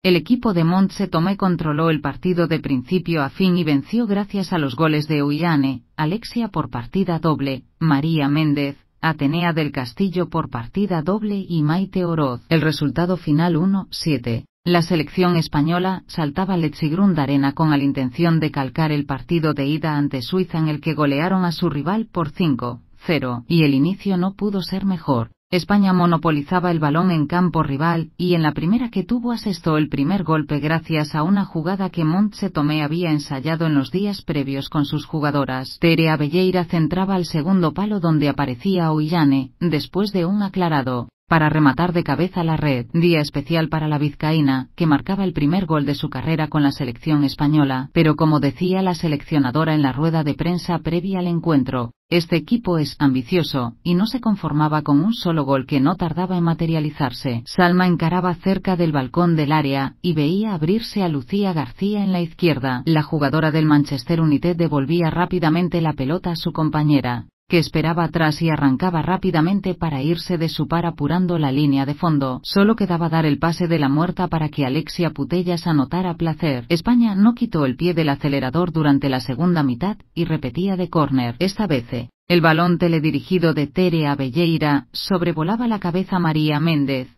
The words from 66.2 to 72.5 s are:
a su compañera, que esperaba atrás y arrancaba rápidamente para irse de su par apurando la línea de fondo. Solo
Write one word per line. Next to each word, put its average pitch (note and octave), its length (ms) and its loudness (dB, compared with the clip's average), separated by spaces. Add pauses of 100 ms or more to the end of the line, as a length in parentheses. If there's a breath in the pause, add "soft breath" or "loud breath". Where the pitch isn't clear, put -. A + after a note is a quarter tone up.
a E3+ 60 -4
su E3 160 -4
compañera, D3 760 0 (240)
que F3 80 4
esperaba D#3+ 460 0
atrás D#3 380 0
y E3 80 2
arrancaba D3+ 500 2
rápidamente F#3 720 0
para D3 280 -4
irse E3+ 340 -2
de D#3+ 140 -2
su D#3 180 -4
par E3+ 160 0
apurando E3+ 540 0
la D3 120 2
línea C#3 360 2
de D3 80 -4
fondo. C#3 480 0
Solo G#3 340 2